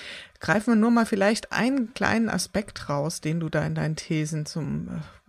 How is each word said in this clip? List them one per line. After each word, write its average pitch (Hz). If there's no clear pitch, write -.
greifen 214
wir -
nur 220
mal 233
vielleicht 208
einen 247
kleinen 220
Aspekt -
raus, 147
den 160
du 160
da 156
in 160
deinen 156
Thesen 156
zum, 151